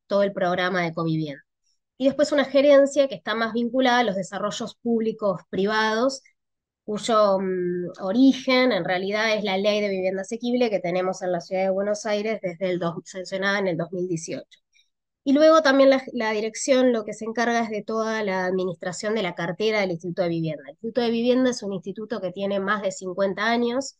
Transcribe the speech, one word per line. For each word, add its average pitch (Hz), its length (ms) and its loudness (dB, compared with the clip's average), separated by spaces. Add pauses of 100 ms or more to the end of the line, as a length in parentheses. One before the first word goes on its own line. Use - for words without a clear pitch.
todo 202 160 2
el 202 100 0
programa 185 480 0
de 165 140 -2
covivienda. 160 480 -4 (560)
Y 262 80 0
después 285 260 2
una 277 140 2
gerencia 277 600 6
que 220 60 -6
está 214 200 -6
más 226 180 -2
vinculada 240 460 0
a 240 60 4
los 196 120 -2
desarrollos 202 600 -8
públicos 220 760 -2
privados, 220 720 0 (600)
cuyo, 208 560 2
mm, 180 500 -2 (100)
origen 254 720 4
en 175 140 0
realidad 202 480 0
es 208 100 -2
la 190 140 0
ley 208 240 2
de 202 80 -2
vivienda 190 320 -2
asequible 240 480 -2
que 190 100 -2
tenemos 180 400 -2
en 185 120 -4
la 170 100 -2
Ciudad 190 220 -2
de 190 60 0
Buenos 202 360 -2
Aires 208 340 -2
desde 180 300 -4
el 180 80 0
dos-, 170 260 -4
sancionada 190 540 -4
en 202 80 0
el 170 100 -2
dos 170 160 -6
mil 180 160 -4
dieciocho. 165 520 -8 (600)
Y 269 120 2
luego 311 260 8
también 269 300 6
la, 262 120 4 (120)
la 220 180 -2
dirección 240 600 2
lo 220 100 -4
que 214 80 -12
se 214 140 -10
encarga 233 340 0
es 226 80 -4
de 214 140 -6
toda 220 400 -4
la 185 240 -2
administración 185 680 -4
de 220 80 -2
la 208 120 -4
cartera 208 460 -2
del 190 100 0
Instituto 175 320 -6
de 175 80 0
Vivienda. 160 340 -4
El 135 60 -18
Instituto 226 320 -6
de 233 80 0
Vivienda 247 400 2
es 240 120 -6
un 202 120 -6
instituto 208 480 -8
que 180 100 -6
tiene 202 260 -4
más 202 220 -2
de 196 100 -2
cincuenta 190 560 -4
años 240 540 -2